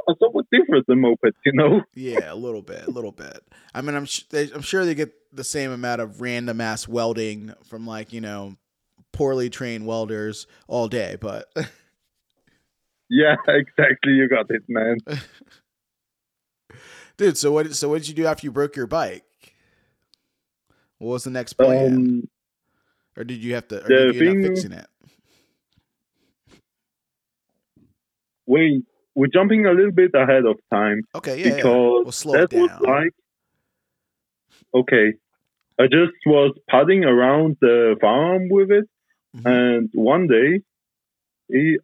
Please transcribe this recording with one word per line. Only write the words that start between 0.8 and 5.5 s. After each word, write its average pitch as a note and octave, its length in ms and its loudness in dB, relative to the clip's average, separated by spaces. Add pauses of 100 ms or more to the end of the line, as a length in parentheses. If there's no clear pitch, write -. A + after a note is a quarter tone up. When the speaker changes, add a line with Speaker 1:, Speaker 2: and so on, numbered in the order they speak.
Speaker 1:
than B2+ 160 2
mopeds, A#2 300 2 (160)
you C#3 60 0
know? D3+ 280 2 (140)
Speaker 2:
Yeah, A#2+ 360 -6
a D#2+ 40 -14
little A2+ 260 -10
bit, F2 240 -16
a C#3 60 -10
little A#2 200 -10
bit. - 280 -20 (340)
I B2+ 80 -12
mean, D3 140 -6
I'm C#3+ 100 -8
sh-, - 240 -10
they, D3 220 -4
I'm D3 100 -14
sure F#3 240 -4
they E3 80 -2
get D3 220 -8 (200)
the C3+ 80 -12
same C3+ 280 -6